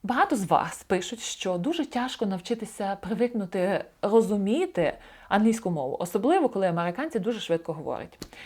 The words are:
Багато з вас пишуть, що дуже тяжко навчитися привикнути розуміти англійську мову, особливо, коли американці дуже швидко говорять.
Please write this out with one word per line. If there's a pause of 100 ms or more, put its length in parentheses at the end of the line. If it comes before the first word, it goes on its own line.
Багато
з
вас
пишуть,
що
дуже
тяжко
навчитися
привикнути (160)
розуміти (360)
англійську
мову,
особливо,
коли
американці
дуже
швидко
говорять. (260)